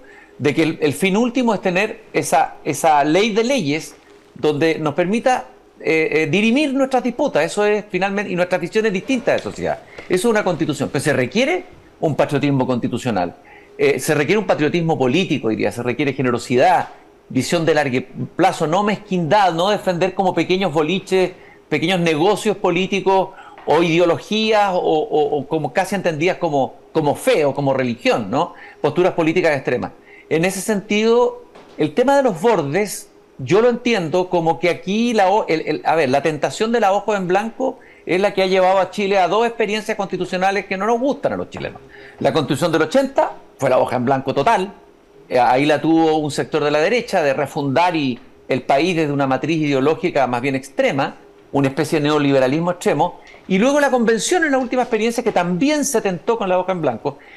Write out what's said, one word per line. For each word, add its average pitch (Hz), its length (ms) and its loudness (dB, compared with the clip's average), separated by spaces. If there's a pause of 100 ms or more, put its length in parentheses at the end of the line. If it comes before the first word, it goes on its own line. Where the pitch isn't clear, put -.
(380)
de 143 140 0
que 160 120 0
el, 156 180 -2
el 147 100 2
fin 190 240 0
último 240 380 0
es 180 60 -4
tener 196 420 -2 (100)
esa, 160 520 0
esa 151 400 2
ley 190 280 2
de 226 120 0
leyes 160 500 -2 (400)
donde 151 440 0
nos 151 160 -2
permita, 214 520 0 (340)
eh, 160 300 0
eh, 156 180 2
dirimir 226 460 2
nuestras 262 300 0
disputas. 240 400 0
Eso 202 200 -2
es 208 240 0
finalmente, 196 440 -4
y 180 40 -4
nuestras 180 240 0
visiones 214 320 -2
distintas 185 440 -2
de - 60 -4
sociedad. 85 360 -6 (300)
Eso 185 200 0
es - 20 4
una 214 120 2
constitución, 147 500 -2
pero 143 120 -2
se 147 80 2
requiere 240 520 -2 (360)
un 160 140 0
patriotismo 139 520 0
constitucional. 117 720 -2 (400)
Eh, 143 240 2
se 156 140 0
requiere 151 240 0
un 196 80 -2
patriotismo 160 520 0
político, 131 520 0
diría, 104 200 -2
se 120 120 -8
requiere 131 300 -2
generosidad, 127 760 2 (400)
visión 160 380 -2
de 165 80 4
largo 143 240 0 (380)
plazo, 175 300 2
no 175 160 2
mezquindad, 190 720 0
no 170 180 0
defender 185 440 0
como 185 200 0
pequeños 180 380 0
boliches, 180 600 0 (360)
pequeños 165 320 0
negocios 175 560 0
políticos 185 720 0 (360)
o 156 160 4
ideologías 196 920 2
o, 180 60 0
o, 151 600 0
o 131 80 -8
como 151 280 -4
casi 185 200 -2
entendidas 170 440 -2
como, 143 380 -2 (160)
como 147 220 0
fe 208 300 2
o 135 100 0
como 135 200 0
religión, 123 560 -2
¿no? 156 240 -2 (260)
Posturas 175 320 2
políticas 165 420 0
extremas. 123 380 -4 (380)
En 165 160 2
ese 190 160 -4
sentido, 220 800 0 (320)
el 151 160 -2
tema 262 240 2
de 285 60 4
los 202 180 -2
bordes, 185 680 0 (260)
yo 151 240 2
lo 240 80 4
entiendo 185 640 0
como 165 280 0
que 175 120 0
aquí 220 420 -2
la 202 160 4
ho-, 208 200 2
el, 160 180 0
el, - 180 -4
a 151 100 2
ver, 156 140 2
la 139 140 2
tentación 165 500 -2
de 240 80 2
la 196 120 4
hoja 202 240 0
en 185 120 -4
blanco 226 500 -2 (280)
es 180 140 0
la 202 120 2
que 190 100 0
ha 190 40 2
llevado 190 320 4
a 180 120 0
Chile 196 280 0
a 180 100 4
dos 214 180 2
experiencias 214 500 -4
constitucionales 190 680 -2
que 190 140 -6
no 196 80 -4
nos 233 120 2
gustan 240 360 -2
a - 20 -4
los 87 140 -8
chilenos. - 300 -10 (400)
La 139 120 2
Constitución 156 400 0
del 156 100 2
ochenta 269 500 0 (260)
fue 135 100 0
la 127 100 4
hoja 127 180 0
en 123 100 -2
blanco 135 260 0
total. 180 400 0 (560)
Eh, 127 100 0
ahí 127 280 4
la 151 120 4
tuvo 160 400 4
un 151 120 -4
sector 147 340 -2
de 147 60 0
la 151 100 2
derecha 208 420 0
de 139 120 2
refundar 147 600 0
y 135 240 -2 (300)
el 131 140 -2
país 160 340 2
desde 151 160 0
una 139 140 0
matriz 143 320 -2
ideológica 147 680 0
más 120 140 -2
bien 135 140 -2
extrema, 156 640 -2 (360)
una 139 160 2
especie 151 320 -2
de 147 80 0
neoliberalismo 143 600 2
extremo, 175 500 -2 (260)
y 185 120 0
luego 277 220 2
la 277 100 2
convención 240 540 0
en 294 80 0
la 262 60 2
última 247 240 -2
experiencia 233 400 -2
que 190 100 0
también 185 520 0
se 220 180 0
tentó 202 360 -2
con 202 100 -2
la 185 100 2
hoja 180 140 -2
en 175 100 -4
blanco. 131 360 -4 (180)